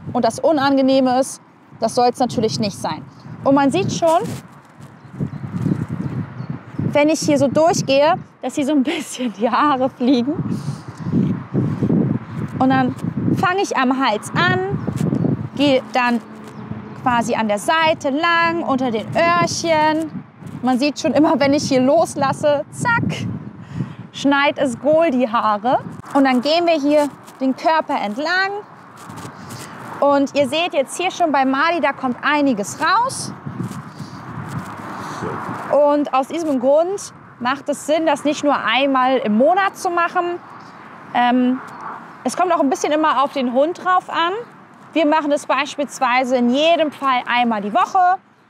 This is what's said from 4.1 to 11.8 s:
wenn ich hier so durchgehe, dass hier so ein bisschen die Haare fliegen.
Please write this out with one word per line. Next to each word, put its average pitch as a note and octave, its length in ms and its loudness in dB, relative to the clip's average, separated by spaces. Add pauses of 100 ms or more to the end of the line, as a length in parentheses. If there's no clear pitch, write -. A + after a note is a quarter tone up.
wenn D4 300 2
ich D#4+ 120 0
hier C#4+ 180 2
so C4+ 100 2
durchgehe, D4+ 640 4 (260)
dass B3+ 140 -6
hier D4 100 -2
so C#4 80 0
ein C#4+ 100 4
bisschen B3+ 520 -4
die G#3+ 160 -2
Haare C4 400 2
fliegen. B3 420 2 (2250)